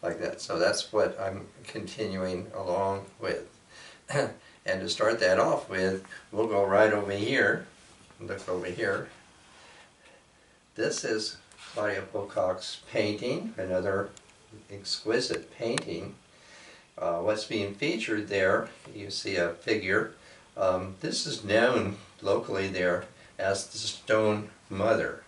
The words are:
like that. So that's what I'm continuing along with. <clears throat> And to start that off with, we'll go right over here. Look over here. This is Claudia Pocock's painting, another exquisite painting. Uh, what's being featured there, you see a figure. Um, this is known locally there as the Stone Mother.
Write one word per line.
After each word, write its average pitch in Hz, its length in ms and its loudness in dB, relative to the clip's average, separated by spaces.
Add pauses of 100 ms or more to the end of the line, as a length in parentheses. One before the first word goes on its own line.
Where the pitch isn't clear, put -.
like 82 180 -4
that. - 220 -6
So 85 180 -2
that's - 320 2
what 95 300 2
I'm 98 260 -6 (180)
continuing 95 880 -4
along 98 520 -2 (140)
with. - 280 -4 (640)
<clears throat> 135 220 0 (320)
And 92 180 0
to - 80 -4
start - 320 2
that 92 180 6
off - 300 2
with, 95 360 0 (260)
we'll 107 140 2
go 101 180 4
right 104 300 6
over 98 200 0
here. 104 520 2 (540)
Look 92 280 -8
over 90 200 -4
here. 117 420 -2 (1700)
This - 280 -2
is 113 340 -2 (360)
Claudia 101 300 -2
Pocock's 98 760 -2 (100)
painting, 117 680 -2
another 98 520 0 (640)
exquisite - 840 -2
painting. 113 560 -4 (840)
Uh, 85 260 0
what's 107 240 0
being 101 280 -2
featured 110 540 -2
there, 95 420 4 (240)
you 101 160 -10
see 98 280 -4
a 95 120 2
figure. 104 640 2 (420)
Um, 92 440 0
this - 260 -4
is - 180 -6
known 107 540 4 (240)
locally 98 460 0
there 90 380 0 (340)
as 95 280 0
the - 120 -10
Stone 107 680 0 (200)
Mother. - 580 0